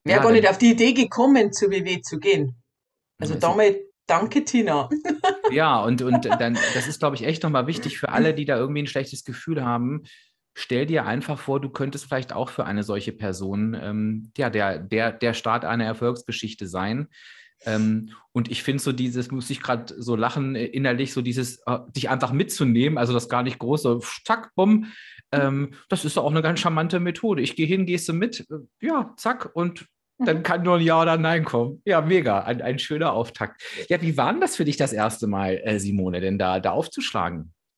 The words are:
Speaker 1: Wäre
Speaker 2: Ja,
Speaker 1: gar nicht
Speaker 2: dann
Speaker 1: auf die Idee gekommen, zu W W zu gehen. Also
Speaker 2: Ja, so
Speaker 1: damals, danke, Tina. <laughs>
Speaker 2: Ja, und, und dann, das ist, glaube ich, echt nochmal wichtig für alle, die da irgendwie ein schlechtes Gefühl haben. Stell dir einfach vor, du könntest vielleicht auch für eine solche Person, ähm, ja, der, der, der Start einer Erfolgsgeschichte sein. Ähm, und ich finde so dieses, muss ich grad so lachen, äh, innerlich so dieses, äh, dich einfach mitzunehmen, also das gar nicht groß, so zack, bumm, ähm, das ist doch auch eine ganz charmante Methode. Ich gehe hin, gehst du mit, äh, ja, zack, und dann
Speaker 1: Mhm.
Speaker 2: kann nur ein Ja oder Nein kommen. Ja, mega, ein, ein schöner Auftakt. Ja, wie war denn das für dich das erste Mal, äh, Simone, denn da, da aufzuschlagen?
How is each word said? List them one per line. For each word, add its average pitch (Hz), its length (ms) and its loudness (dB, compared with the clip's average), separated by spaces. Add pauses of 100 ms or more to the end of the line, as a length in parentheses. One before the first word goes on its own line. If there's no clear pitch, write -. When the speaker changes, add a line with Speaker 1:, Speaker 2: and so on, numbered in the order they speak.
Speaker 1:
Wäre 185 140 4
Speaker 2:
Ja, - 60 6
Speaker 1:
gar 226 80 8
nicht 220 140 8
Speaker 2:
dann 190 60 8
Speaker 1:
auf 185 60 -2
die 233 140 8
Idee 233 220 6
gekommen, 247 580 4
zu 202 180 0
W 190 140 0
W 175 180 -2
zu - 180 -8
gehen. 151 360 2 (640)
Also 151 140 -2
Speaker 2:
Ja, - 60 -4
so 170 60 4
Speaker 1:
damals, 202 280 4 (320)
danke, 226 380 2
Tina. 165 440 0
<laughs> 359 640 0
Speaker 2:
Ja, 143 320 4
und, 120 180 2
und 123 240 2
dann, 120 480 2
das 123 140 -2
ist, 151 120 -8
glaube 143 160 0
ich, 117 80 -8
echt 160 200 -2
nochmal 139 240 2
wichtig 170 320 -6
für - 100 -4
alle, 160 240 4
die 147 120 -4
da 135 120 2
irgendwie 143 240 -2
ein 147 60 -4
schlechtes 135 380 -6
Gefühl 143 380 -6
haben. 123 400 -2 (500)
Stell 127 320 -2
dir 151 200 0
einfach 123 340 -4
vor, 139 200 -2
du 139 100 -6
könntest 139 360 -6
vielleicht 131 280 -6
auch 127 160 -4
für - 160 -6
eine 101 180 -4
solche 104 280 -6
Person, 101 680 -4
ähm, 107 580 -4
ja, 131 120 -2
der, 101 300 -2
der, 110 320 -2
der 117 220 -2
Start 117 320 -2
einer 113 200 -2
Erfolgsgeschichte 113 840 -6
sein. 101 400 -4 (580)
Ähm, 110 460 -2 (200)
und 120 180 -2
ich 120 140 -6
finde 139 180 -2
so 143 100 -2
dieses, 123 400 -4
muss 131 180 -8
ich 113 120 -8
grad 120 360 -4
so 120 180 -2
lachen, 131 400 -2
äh, 117 100 -2
innerlich 131 480 -2
so 131 80 -2
dieses, 123 440 -4
äh, 120 140 -2 (160)
dich 131 140 -4
einfach 127 220 0
mitzunehmen, 139 640 2
also 120 160 0
das 120 140 0
gar 123 160 0
nicht 120 160 -4
groß, 143 220 -2
so 120 200 0 (240)
zack, 226 300 -2
bumm, 214 300 4 (460)
ähm, 139 420 0 (140)
das - 180 -4
ist 151 100 -4
doch 139 100 0
auch 143 60 2
eine 160 100 2
ganz 160 180 0
charmante 170 400 0
Methode. 175 420 -2
Ich 110 140 -2
gehe 160 120 0
hin, 190 180 2
gehst 175 220 -2
du 165 60 -2
mit, 208 360 -2
äh, - 360 -14
ja, 294 320 -2
zack, 247 360 -4
und 170 340 -4 (340)
dann 165 180 2
Speaker 1:
Mhm. 165 40 -4
Speaker 2:
kann 170 200 2
nur 175 120 4
ein 170 60 2
Ja 165 200 4
oder 165 140 4
Nein 165 300 2
kommen. 123 400 -2
Ja, 175 160 4
mega, 147 400 2
ein, 120 200 -4
ein 131 160 -4
schöner 151 360 -2
Auftakt. - 500 -4 (240)
Ja, 175 140 0
wie 165 160 0
war 185 160 2
denn 339 80 -2
das - 160 -2
für 165 80 2
dich 143 100 0
das 135 160 0
erste 110 360 0
Mal, 98 360 0
äh, 107 160 0
Simone, 95 400 -2
denn 95 180 0
da, 95 220 0
da 92 120 0
aufzuschlagen? 87 800 -4 (240)